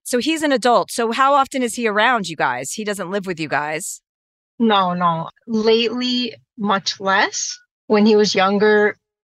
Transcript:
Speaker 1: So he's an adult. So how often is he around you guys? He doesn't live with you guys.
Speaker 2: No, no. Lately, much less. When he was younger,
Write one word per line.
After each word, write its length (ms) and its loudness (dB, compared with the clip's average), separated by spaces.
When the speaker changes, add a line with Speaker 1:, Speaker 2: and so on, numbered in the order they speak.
Speaker 1:
So 140 -2
he's 240 -2
an 100 2
adult. 380 2
So 200 -2
how 220 2
often 280 0
is 140 -4
he 140 -2
around 400 0
you 80 -12
guys? 340 -2
He 140 -10
doesn't 260 -6
live 160 -4
with 100 -6
you 120 -6
guys. 520 -6
Speaker 2:
No, 340 2
no. 360 -2
Lately, 880 0
much 440 -4
less. 580 -2
When 180 4
he 100 6
was 180 4
younger, 640 2